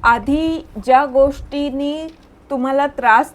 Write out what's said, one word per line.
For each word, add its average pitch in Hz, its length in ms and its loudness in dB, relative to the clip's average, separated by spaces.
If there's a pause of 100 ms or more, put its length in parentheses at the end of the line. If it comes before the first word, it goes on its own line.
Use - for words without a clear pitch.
आधी 285 600 0 (180)
ज्या 254 200 4
गोष्टींनी 285 1000 -2 (440)
तुम्हाला 269 360 0
त्रास 254 480 2